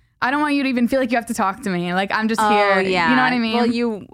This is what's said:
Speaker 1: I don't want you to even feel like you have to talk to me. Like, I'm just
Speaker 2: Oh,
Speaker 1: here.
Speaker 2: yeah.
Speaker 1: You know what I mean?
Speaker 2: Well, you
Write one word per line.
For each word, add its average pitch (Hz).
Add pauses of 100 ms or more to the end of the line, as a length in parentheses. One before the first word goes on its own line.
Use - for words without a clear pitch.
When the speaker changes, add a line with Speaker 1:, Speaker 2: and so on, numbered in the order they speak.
(200)
Speaker 1:
I 254
don't 294
want 294
you 277
to 269
even 247
feel 269
like 254
you 254
have 233
to 226
talk 196
to 202
me. 175
Like, 190
I'm 220
just 226
Speaker 2:
Oh, 214
Speaker 1:
here. 202
Speaker 2:
yeah. 185
Speaker 1:
You -
know 254
what 254
I 247
mean? 226
Speaker 2:
Well, 240
you 233